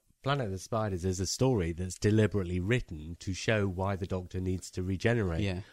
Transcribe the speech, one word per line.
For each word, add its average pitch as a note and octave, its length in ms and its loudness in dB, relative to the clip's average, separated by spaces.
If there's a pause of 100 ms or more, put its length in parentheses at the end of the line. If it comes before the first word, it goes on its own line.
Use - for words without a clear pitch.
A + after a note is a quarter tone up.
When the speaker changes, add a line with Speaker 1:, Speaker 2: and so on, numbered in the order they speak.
(220)
Speaker 1:
Planet C3+ 240 -2
of F#2+ 60 -4
the F#2+ 60 -4
Spiders G2+ 460 -2
is F#2 160 0
a F#2 60 0
story G#2+ 460 2
that's F2+ 260 -6
deliberately G#2 600 4
written F2 640 -2
to F#2+ 140 -4
show G#2 340 2
why F#2+ 280 -2
the F2+ 100 -6
Doctor F#2 340 -6
needs F#2 300 -2
to - 120 -6
regenerate, F#2+ 600 0
Speaker 2:
Yeah. F#2 180 0 (120)